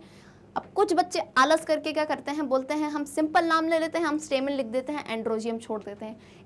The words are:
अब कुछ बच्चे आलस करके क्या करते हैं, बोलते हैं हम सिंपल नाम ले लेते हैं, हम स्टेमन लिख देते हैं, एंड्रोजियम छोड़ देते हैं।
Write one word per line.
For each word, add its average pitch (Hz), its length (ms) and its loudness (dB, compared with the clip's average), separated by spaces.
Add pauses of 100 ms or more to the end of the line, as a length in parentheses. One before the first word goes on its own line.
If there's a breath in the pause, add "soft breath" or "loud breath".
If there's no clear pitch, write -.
(560 loud breath)
अब - 180 -6
कुछ 381 200 2
बच्चे 359 280 4 (160)
आलस 311 260 6
करके 302 280 0
क्या 302 120 0
करते 294 260 -4
हैं, 294 180 -2
बोलते 262 260 0
हैं 302 160 -2
हम 294 140 -4
सिंपल 311 400 2
नाम 320 240 2
ले 330 100 2
लेते 320 200 -2
हैं, 339 80 0
हम 302 120 0
स्टेमन 277 340 -2
लिख 269 140 -2
देते 254 260 -4
हैं, 294 160 -8
एंड्रोजियम 226 500 -4
छोड़ 220 240 -8
देते 202 220 -14
हैं। 220 160 -14 (260 loud breath)